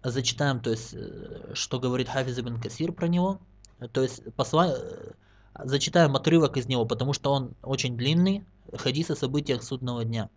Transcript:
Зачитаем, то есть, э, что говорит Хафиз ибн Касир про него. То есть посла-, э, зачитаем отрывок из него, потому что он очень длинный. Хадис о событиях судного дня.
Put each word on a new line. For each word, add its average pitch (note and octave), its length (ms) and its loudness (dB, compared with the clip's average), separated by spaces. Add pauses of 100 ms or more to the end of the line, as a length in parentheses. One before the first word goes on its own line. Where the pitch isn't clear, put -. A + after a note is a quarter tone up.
Зачитаем, C3 560 0
то A#2 120 -2
есть, - 240 -4
э, - 580 -12
что - 260 -4
говорит B2 300 0
Хафиз C3 300 -2
ибн A#2+ 200 -6
Касир E3 320 -4
про E3+ 160 -2
него. F3+ 320 2 (520)
То C3 100 0
есть - 220 -2 (120)
посла-, D#3 400 4
э, - 360 -10 (520)
зачитаем C#3 520 4
отрывок D3+ 420 4
из B2 80 -2
него, A#2+ 200 2
потому B2 280 0
что C#3 180 0
он C3 300 0
очень C3 340 -2
длинный. F3 480 4 (320)
Хадис D3 360 0
о D3+ 40 0
событиях C#3 460 0
судного B2 420 -4
дня. A2+ 340 -2